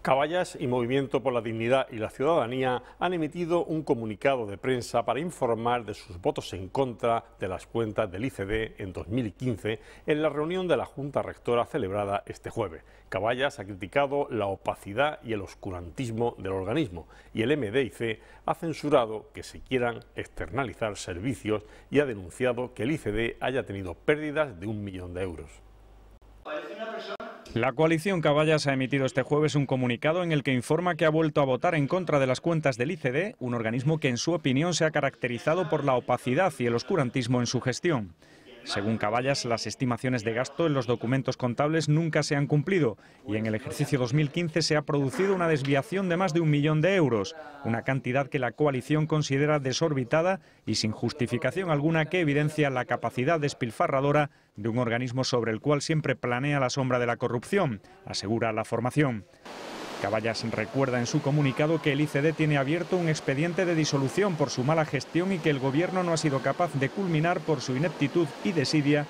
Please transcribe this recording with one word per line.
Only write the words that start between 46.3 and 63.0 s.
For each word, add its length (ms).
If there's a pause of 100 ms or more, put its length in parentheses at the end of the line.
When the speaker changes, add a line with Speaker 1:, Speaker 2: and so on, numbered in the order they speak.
Speaker 2:
de 60
un 100
millón 320
de 120
euros, 400 (300)
una 180
cantidad 460
que 100
la 140
coalición 540
considera 520
desorbitada 800 (260)
y 80
sin 180
justificación 800
alguna 360
que 140
evidencia 480
la 160
capacidad 560
despilfarradora 920 (260)
de 120
un 100
organismo 460
sobre 280
el 80
cual 200
siempre 340
planea 460
la 80
sombra 300
de 80
la 100
corrupción, 640 (240)
asegura 480
la 140
formación. 580 (800)
Caballas 500
recuerda 480
en 60
su 160
comunicado 600
que 80
el 100
I 60
C 160
D 100
tiene 240
abierto 400
un 120